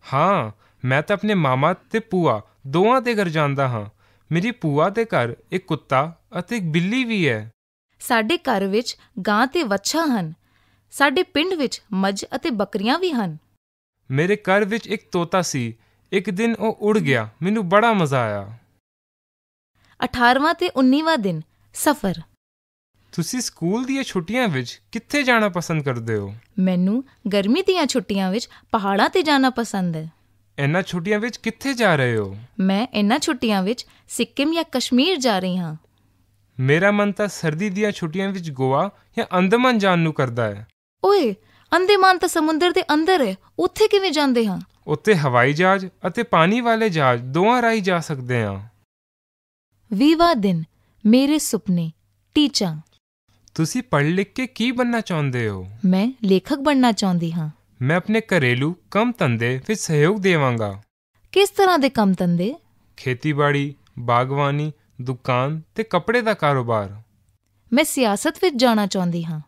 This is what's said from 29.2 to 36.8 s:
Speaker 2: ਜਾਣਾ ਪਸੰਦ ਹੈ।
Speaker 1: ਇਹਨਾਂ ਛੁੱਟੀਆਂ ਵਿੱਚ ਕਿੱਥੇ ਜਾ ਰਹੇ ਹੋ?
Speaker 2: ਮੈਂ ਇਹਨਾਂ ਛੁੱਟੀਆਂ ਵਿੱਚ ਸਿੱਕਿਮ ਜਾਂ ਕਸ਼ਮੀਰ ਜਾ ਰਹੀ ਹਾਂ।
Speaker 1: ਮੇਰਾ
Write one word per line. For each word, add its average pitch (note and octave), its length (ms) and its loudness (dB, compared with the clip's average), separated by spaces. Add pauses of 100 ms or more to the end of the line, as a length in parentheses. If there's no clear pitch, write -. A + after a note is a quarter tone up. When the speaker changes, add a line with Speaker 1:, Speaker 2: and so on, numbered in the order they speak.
Speaker 2:
ਜਾਣਾ C#4 280 4
ਪਸੰਦ G3 460 -4
ਹੈ। D#3+ 160 -12 (460)
Speaker 1:
ਇਹਨਾਂ D3 240 0
ਛੁੱਟੀਆਂ F3+ 360 -4
ਵਿੱਚ A#3 180 -6
ਕਿੱਥੇ C4 380 -6
ਜਾ G#3 220 4
ਰਹੇ B2 200 2
ਹੋ? G2+ 200 -4 (240)
Speaker 2:
ਮੈਂ F#3+ 340 0
ਇਹਨਾਂ G#3 240 2
ਛੁੱਟੀਆਂ B3 440 -2
ਵਿੱਚ G#3+ 240 -6 (220)
ਸਿੱਕਿਮ C#4 440 -2
ਜਾਂ E4 200 -2
ਕਸ਼ਮੀਰ C4 440 0
ਜਾ B3 220 0
ਰਹੀ F#3 180 -4
ਹਾਂ। D#3+ 200 -6 (840)
Speaker 1:
ਮੇਰਾ D#3 300 4